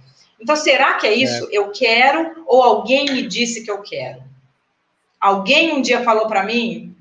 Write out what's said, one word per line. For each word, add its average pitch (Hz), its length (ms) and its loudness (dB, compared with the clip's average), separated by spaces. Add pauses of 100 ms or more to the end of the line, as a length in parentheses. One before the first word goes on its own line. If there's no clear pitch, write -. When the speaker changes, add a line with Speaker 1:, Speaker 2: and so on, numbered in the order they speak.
(400)
Speaker 1:
Então, 285 160 0
será 302 380 2
que - 120 -2
é 214 80 2
isso? 240 300 -2
Speaker 2:
É. - 80 -8
Speaker 1:
Eu 202 180 -2
quero 262 760 0
ou 254 160 4
alguém 240 440 2
me 262 180 -4
disse 226 400 -6
que - 80 -8
eu 202 120 -6
quero? - 380 -12 (1000)
Alguém 269 520 2
um 269 80 -2
dia 233 220 0
falou 220 240 0
pra 202 160 -2
mim 202 580 -6